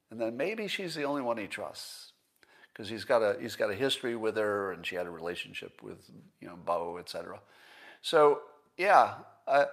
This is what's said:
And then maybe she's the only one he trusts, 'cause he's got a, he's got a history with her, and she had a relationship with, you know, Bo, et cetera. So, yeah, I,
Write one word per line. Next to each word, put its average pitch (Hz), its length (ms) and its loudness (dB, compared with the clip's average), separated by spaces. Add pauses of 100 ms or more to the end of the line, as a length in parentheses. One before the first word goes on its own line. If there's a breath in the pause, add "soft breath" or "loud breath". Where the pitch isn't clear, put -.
(120)
And 113 100 -8
then 117 160 -4
maybe 196 300 -4
she's 180 260 -6
the 151 100 -6
only 143 200 -2
one 117 140 0
he 101 100 -6
trusts, - 680 -12 (600 soft breath)
'cause 104 140 -12
he's 104 180 -8
got 117 180 4
a, 101 180 2
he's 117 140 -8
got 107 160 0
a 98 40 -4
history 123 400 -2
with 110 220 -2
her, 101 340 0
and 87 140 -10
she 92 100 -6
had 90 120 -4
a - 20 -10
relationship 87 720 -10
with, - 280 -16 (300)
you - 80 -16
know, 87 80 -16
Bo, 85 420 -4
et 90 120 -14
cetera. 87 320 -12 (600 loud breath)
So, 151 420 6 (340)
yeah, 147 380 8 (320)
I, 139 260 6